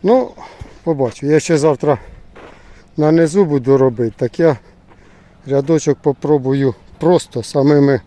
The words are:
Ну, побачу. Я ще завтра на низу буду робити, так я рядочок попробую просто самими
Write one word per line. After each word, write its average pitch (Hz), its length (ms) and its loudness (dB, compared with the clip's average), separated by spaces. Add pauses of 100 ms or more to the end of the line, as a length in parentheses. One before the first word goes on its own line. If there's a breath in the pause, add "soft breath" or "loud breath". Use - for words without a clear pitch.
Ну, 240 280 0 (520 loud breath)
побачу. 135 440 -4
Я 147 140 4
ще 160 180 -2
завтра 147 400 0 (960 loud breath)
на 151 160 0
низу 165 320 2
буду 139 340 0
робити, 123 400 -2
так 123 220 -6
я 160 160 2 (920 soft breath)
рядочок 139 520 -2
попробую 139 760 -2 (240)
просто 160 440 -2
самими 139 640 2